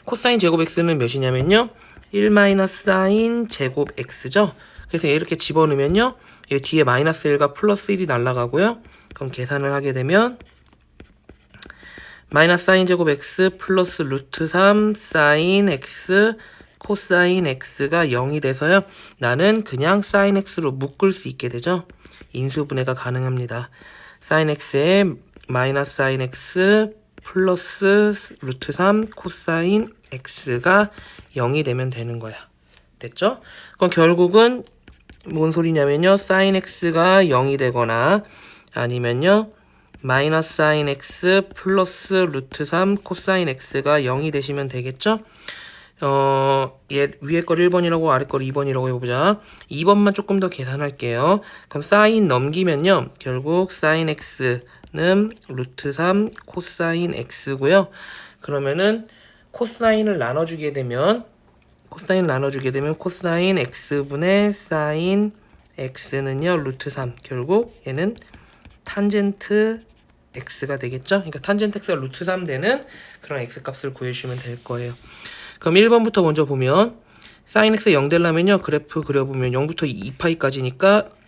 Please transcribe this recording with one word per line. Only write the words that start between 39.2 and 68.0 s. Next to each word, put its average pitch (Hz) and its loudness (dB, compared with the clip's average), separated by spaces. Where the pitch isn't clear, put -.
마이너스 147 0
사인 151 2
X 185 0
플러스 190 -2
루트 151 -2
삼 185 0
코사인 185 -2
X가 139 0
영이 135 -2
되시면 139 -4
되겠죠? 131 -2
어, 135 0
얘 139 0
위에 165 -2
걸 170 0
일 175 4
번이라고 165 2
아래 135 0
걸 135 -4
이 131 -6
번이라고 135 -2
해보자. 127 0
이 147 -8
번만 202 4
조금 196 -2
더 190 0
계산할게요. 139 -2
그럼 147 -8
사인 214 4
넘기면요. 151 2
결국 165 -2
사인 160 0
X는 156 -2
루트 131 -8
삼 190 0
코사인 170 -4
X고요. 139 0
그러면은 165 -2
코사인을 220 0
나눠주게 151 -4
되면, 139 -2
코사인을 185 -2
나눠주게 135 -2
되면 139 -2
코사인 180 -2
X분의 147 -2
사인 175 -2
X는요. 135 -4
루트 135 -8
삼. 127 -8
결국 170 -4
얘는 170 -4